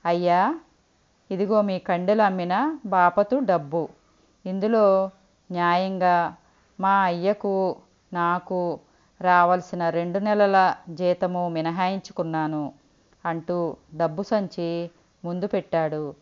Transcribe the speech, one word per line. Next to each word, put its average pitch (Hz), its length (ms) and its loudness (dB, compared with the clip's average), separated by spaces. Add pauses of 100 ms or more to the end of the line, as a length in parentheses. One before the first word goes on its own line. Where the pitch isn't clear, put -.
"అయ్యా, 175 540 2 (720)
ఇదిగో 202 300 2
మీ 190 180 -2
కండెలు 185 420 0
అమ్మిన 196 640 0
బాపతు 190 580 2
డబ్బు. 160 460 -2 (560)
ఇందులో 190 640 2 (420)
న్యాయంగా 175 840 0 (440)
మా 196 220 2
అయ్యకు, 190 760 0 (380)
నాకు 175 680 -2 (420)
రావాల్సిన 175 680 2
రెండు 175 300 -2
నెలల 196 560 4 (140)
జీతము 175 600 -2
మినహాయించుకున్నాను" 165 1200 -4 (520)
అంటూ 165 500 -4 (200)
డబ్బు 160 280 -2
సంచి 170 680 -4 (340)
ముందు 180 220 -6
పెట్టాడు. 156 760 -4